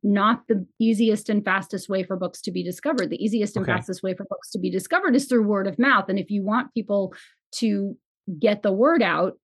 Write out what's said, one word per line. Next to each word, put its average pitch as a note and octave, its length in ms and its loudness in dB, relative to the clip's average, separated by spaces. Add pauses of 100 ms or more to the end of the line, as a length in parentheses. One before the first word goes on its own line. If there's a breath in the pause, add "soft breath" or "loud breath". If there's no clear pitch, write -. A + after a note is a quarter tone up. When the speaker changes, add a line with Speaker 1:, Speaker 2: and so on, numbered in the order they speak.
Speaker 1:
not G#3 440 2
the G3 160 0 (140)
easiest A3 500 2
and G#3 160 0
fastest F#3+ 420 -2
way F#3+ 160 -2
for F#3 140 -6
books F3 240 -8
to G3 100 -6
be F3+ 100 -4
discovered. F3+ 480 -4
The F3 140 -6
easiest G#3 320 0
and G3 80 0
Speaker 2:
Okay. F3+ 80 -2
Speaker 1:
fastest F3+ 320 -4
way F#3+ 100 -2
for F#3+ 160 -10
books - 220 -12
to G3+ 80 -6
be F#3 100 -2
discovered C4+ 460 0
is C#4 120 2
through A#3+ 200 4
word G3 180 0
of G3 140 -4
mouth. A#3+ 300 4
And G3 100 0
if F#3 100 -8
you G3+ 140 -2
want A3 300 -2
people G3+ 400 -2 (400 loud breath)
to G3+ 420 -2 (420)
get G#3 260 2
the G3 100 2
word C4 280 4
out F3 420 0